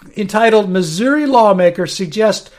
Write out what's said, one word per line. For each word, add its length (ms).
entitled, 540
"Missouri 560
Lawmakers 720
Suggest 640